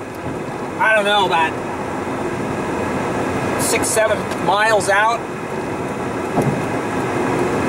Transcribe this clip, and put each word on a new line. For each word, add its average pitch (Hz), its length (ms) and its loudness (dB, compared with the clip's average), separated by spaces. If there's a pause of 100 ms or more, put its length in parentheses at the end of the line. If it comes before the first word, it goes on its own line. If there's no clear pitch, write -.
(800)
I 220 120 4
don't 208 120 4
know, 208 220 4
about 170 260 2 (2000)
six, - 280 2
seven 214 280 4 (280)
miles 202 420 4
out. 208 320 4 (2500)